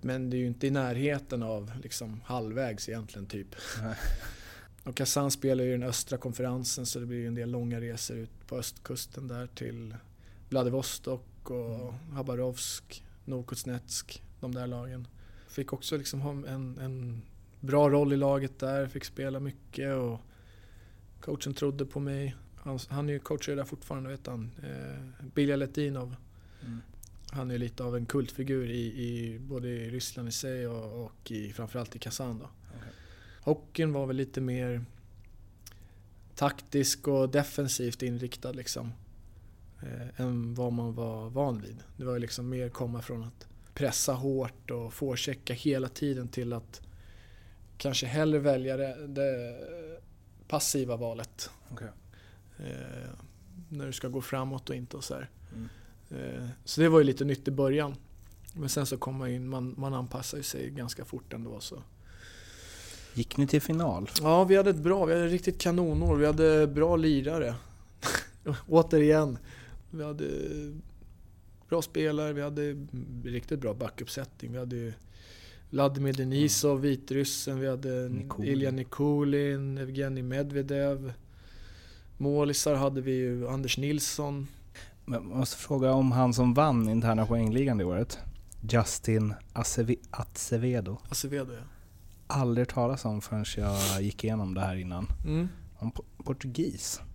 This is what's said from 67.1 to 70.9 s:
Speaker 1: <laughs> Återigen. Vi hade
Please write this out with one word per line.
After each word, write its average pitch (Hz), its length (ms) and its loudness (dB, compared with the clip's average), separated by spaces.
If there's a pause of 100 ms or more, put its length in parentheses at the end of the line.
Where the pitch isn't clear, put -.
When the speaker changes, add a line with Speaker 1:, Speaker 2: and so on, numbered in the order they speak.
Speaker 1:
<laughs> - 240 -2
Återigen. 156 720 8 (520)
Vi 156 140 -6
hade 151 200 -4 (1400)